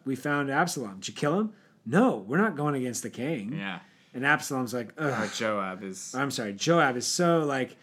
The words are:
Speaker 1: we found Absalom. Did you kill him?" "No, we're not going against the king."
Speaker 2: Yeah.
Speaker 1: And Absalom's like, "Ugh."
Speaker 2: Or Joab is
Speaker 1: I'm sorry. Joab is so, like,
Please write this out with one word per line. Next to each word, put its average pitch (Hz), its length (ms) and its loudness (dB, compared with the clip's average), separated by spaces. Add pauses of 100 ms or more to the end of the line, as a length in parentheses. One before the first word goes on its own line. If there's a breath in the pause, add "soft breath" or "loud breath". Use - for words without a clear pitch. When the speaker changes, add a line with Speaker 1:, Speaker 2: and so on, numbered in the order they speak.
Speaker 1:
we 131 100 -2
found 143 340 -2
Absalom. 139 500 0
Did - 80 -10
you - 60 -10
kill 156 260 2
him?" 220 120 -2 (320 soft breath)
"No, 165 340 4
we're 107 200 -2
not 208 180 2
going 147 200 0
against 127 260 -4
the 110 80 -6
king." 123 440 -4
Speaker 2:
Yeah. 98 260 -6 (340 soft breath)
Speaker 1:
And 127 100 -4
Absalom's 139 480 0
like, 117 240 -6
"Ugh." 131 280 0
Speaker 2:
Or 101 100 -4
Joab 101 480 -2
is 95 320 -10
Speaker 1:
I'm 135 160 0
sorry. 107 240 -4
Joab 147 420 4
is 120 100 -4
so, 170 340 4
like, 135 420 -2